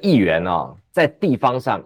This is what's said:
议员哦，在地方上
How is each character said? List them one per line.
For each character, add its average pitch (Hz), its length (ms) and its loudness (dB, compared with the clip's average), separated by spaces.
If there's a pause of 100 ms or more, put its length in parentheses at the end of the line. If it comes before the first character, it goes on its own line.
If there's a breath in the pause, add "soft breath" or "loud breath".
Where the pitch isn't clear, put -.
议 190 140 2
员 85 280 2
哦， 82 320 -4 (160)
在 170 160 2
地 143 300 -2
方 127 200 0
上 117 280 -4